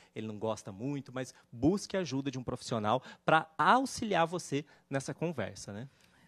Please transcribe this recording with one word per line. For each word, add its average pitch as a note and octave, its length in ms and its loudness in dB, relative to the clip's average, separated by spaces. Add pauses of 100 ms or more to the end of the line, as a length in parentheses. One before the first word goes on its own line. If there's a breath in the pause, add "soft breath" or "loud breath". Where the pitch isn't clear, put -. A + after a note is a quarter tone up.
(140 soft breath)
ele A2 120 -8
não G#2+ 120 -8
gosta A2 340 -4
muito, C3 400 -6
mas B2+ 200 -8 (180 soft breath)
busque E3+ 460 2
a F#3+ 40 0
ajuda C#3 300 -2
de C3 80 -4
um B2+ 60 -8
profissional A#2+ 580 0 (220 loud breath)
pra D#3 220 6 (100)
auxiliar G3+ 720 4
você D#3+ 380 -4 (260 soft breath)
nessa C#3 240 -4
conversa, G#2+ 580 -6
né? A#2 160 -10 (400 soft breath)